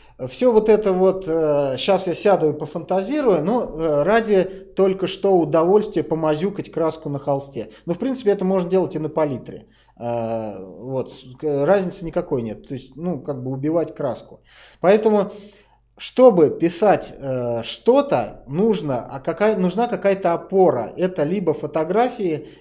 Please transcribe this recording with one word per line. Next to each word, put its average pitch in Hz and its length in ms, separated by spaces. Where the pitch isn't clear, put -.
Всё 247 240
вот 214 160
это 208 240
вот, 190 340
э, 147 500
щас 190 300
я 170 60
сяду 160 360
и 147 80
пофантазирую, 190 840
ну, 214 200
э, 147 400
ради 208 400
только 190 320
что 196 300
удовольствия 170 640
помазюкать 156 680
краску 156 380
на 143 100
холсте. 139 500
Но, 170 80
в 175 60
принципе, 233 320
это 190 140
можно 185 240
делать 180 260
и 156 40
на 151 100
палитре. 147 560
Э, 113 640
вот. 117 480
К-, 143 280
разницы 180 400
никакой 151 380
нет. 107 220
То 143 100
есть, - 200
ну, 160 260
как 127 220
бы 127 80
убивать 151 420
краску. - 460
Поэтому, 214 520
чтобы 196 520
писать, 175 720
э, 123 440
что-то, 180 840
нужно, 156 580
а 131 140
какая, 202 380
нужна 190 320
какая-то 196 440
опора. 165 640
Это 180 280
либо 165 300
фотографии, 170 920